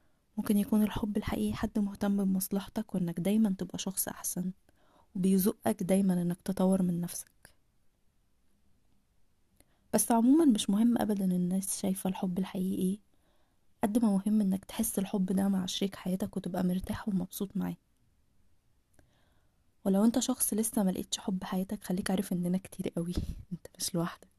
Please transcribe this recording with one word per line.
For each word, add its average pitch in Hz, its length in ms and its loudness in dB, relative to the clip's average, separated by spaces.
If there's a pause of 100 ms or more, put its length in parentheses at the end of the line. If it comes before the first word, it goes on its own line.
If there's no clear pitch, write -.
(360)
ممكن 214 200 0
يكون 208 260 4
الحب 214 340 -2
الحقيقي 214 380 -2
حد - 240 -4
مهتم 202 460 0
بمصلحتك 190 680 -2
وإنك 175 260 -2
دايما 202 380 2
تبقى 185 200 -8
شخص - 300 -4
أحسن، - 440 -6 (640)
وبيزقك 190 680 2
دايما 185 400 2
إنك 175 220 -2
تطور 190 380 2
من 175 180 0
نفسك. - 500 -10 (2500)
بس 220 180 2
عموما 254 320 6
مش 220 260 4
مهم 226 280 4
أبدا 208 260 0
الناس 180 560 0
شايفة 190 300 -2
الحب 185 280 -4
الحقيقي 190 440 -4
إيه، 190 160 0 (840)
قد 214 220 2
ما 214 60 6
مهم 208 300 2
إنك 190 240 0
تحس - 340 -4
الحب 196 280 0
ده 196 220 2
مع 196 180 0
شريك 196 300 -4
حياتك 190 400 -4
وتبقى 185 280 -2
مرتاح 185 440 -2
ومبسوط 196 480 -4
معاه. 180 200 -4 (2000)
ولو 196 200 4
انت 233 140 4
شخص - 360 -2
لسه 220 280 0
ملقتش - 360 -2
حب 185 260 -4
حياتك، 190 400 -4
خليك 185 260 -4
عارف 190 220 -2
إننا 180 260 0
كتير - 380 -8
قوي، 170 180 -4 (200)
<laughs> - 180 -14
انت - 140 -12 (120)
مش - 160 -6
لوحدك. 170 340 -4 (100)